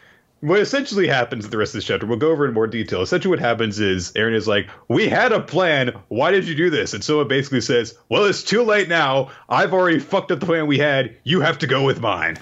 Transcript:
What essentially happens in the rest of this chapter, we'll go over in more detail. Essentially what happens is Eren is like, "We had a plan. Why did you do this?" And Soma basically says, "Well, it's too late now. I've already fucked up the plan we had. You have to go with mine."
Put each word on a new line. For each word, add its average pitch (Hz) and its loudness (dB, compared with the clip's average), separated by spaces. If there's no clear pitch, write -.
What 180 2
essentially 214 0
happens 123 -2
in 104 -14
the 113 -4
rest 104 -2
of 107 -8
this 92 -8
chapter, 101 -2
we'll 113 -2
go 156 2
over 143 0
in 120 -4
more 110 2
detail. 107 -4
Essentially 175 0
what 180 0
happens 113 0
is 95 -2
Eren 110 0
is 107 -2
like, 101 0
"We 214 0
had 220 2
a 214 0
plan. 147 0
Why 139 0
did 190 2
you 165 -6
do 170 2
this?" 117 -2
And 107 -8
Soma 151 2
basically 131 0
says, 120 0
"Well, 156 2
it's 202 0
too 226 0
late 208 2
now. 139 0
I've 185 2
already 180 2
fucked 190 -2
up 156 -2
the - -6
plan 165 0
we 143 2
had. 135 2
You 165 2
have 160 0
to 156 -4
go 135 2
with 131 0
mine." 85 -2